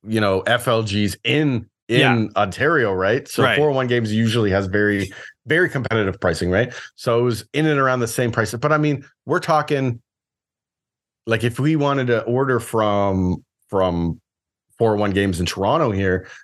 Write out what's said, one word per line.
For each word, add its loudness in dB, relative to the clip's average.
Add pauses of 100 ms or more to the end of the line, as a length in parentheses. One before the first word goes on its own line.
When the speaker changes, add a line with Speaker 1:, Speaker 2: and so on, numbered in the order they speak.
Speaker 1:
you -2
know, 2
F 0
L 2
Gs -2
in, 0 (180)
in 2
Speaker 2:
Yeah. 2 (100)
Speaker 1:
Ontario, 0
right? -2
So 0
Speaker 2:
Right. 2
Speaker 1:
four 2
oh 0
one 0
Games 0
usually 2
has 2
very, 0 (320)
very 2
competitive -2
pricing, 0
right? 0 (220)
So 0
it 2
was -2
in 0
and 2
around 2
the -2
same -2
price. -2
But, -2
I 2
mean, -2 (220)
we're 0
talking, -2 (1300)
like, 0
if -2
we 2
wanted 0
to 0
order 0
from, 0 (260)
from 0 (600)
four 2
oh -2
one 0
Games 0
in 0
Toronto 0
here, -2 (160)